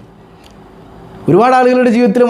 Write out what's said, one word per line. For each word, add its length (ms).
ഒരുപാട് 300
ആളുകളുടെ 380
ജീവിതത്തിൽ 340